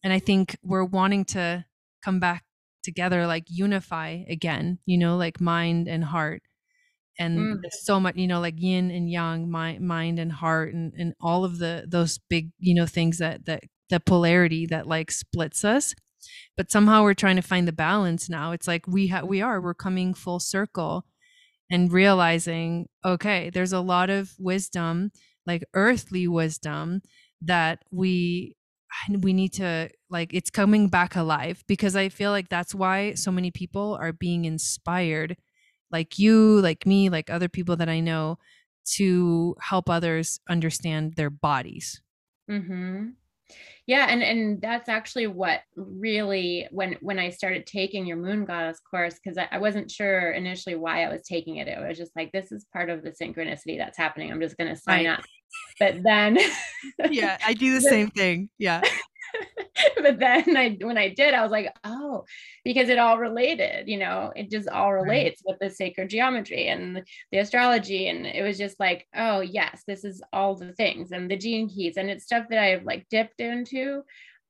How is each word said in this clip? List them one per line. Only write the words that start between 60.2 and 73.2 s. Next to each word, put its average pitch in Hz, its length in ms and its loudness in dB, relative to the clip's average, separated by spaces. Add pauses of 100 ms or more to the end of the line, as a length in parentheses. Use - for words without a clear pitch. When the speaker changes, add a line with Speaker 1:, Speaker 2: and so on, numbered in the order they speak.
Speaker 2:
I, 240 260 2
when 226 160 -2
I 202 120 2
did, 269 240 4
I 247 80 4
was 220 100 0
like, 214 220 -2 (100)
"Oh," 254 400 -8 (400)
because 247 260 2
it 247 100 6
all 233 180 6
related, 240 720 -2
you 208 100 -4
know, 190 380 -4
it 202 140 -10
just 208 200 -6
all 196 240 2
Speaker 1:
Right. 190 100 0
Speaker 2:
relates 233 400 0
with 185 160 -4
the 196 100 -4
sacred 185 400 -6
geometry 220 580 -2
and 180 360 -4 (280)
the 190 80 2
astrology. 208 680 2
And 170 180 -4
it - 180 -4
was 202 140 -2
just 196 220 -8
like, 180 360 0
"Oh 220 260 0
yes, 185 460 -6
this 196 180 -10
is 190 160 -12 (100)
all 196 240 0
the 180 180 -16
things 175 380 -2
and 180 180 -6
the 196 60 0
gene 220 320 -4
keys." 185 300 -6
And 196 120 -4
it's 196 140 -8
stuff 233 260 -2
that 226 100 0
I've, 185 240 2
like, - 260 -8
dipped 220 320 -2